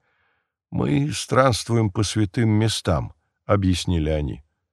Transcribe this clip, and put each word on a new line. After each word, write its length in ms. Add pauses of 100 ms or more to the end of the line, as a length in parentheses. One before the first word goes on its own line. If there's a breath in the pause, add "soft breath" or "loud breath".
(720)
"Мы 420
странствуем 800
по 140
святым 460
местам", 640 (320)
объяснили 640
они. 340 (280)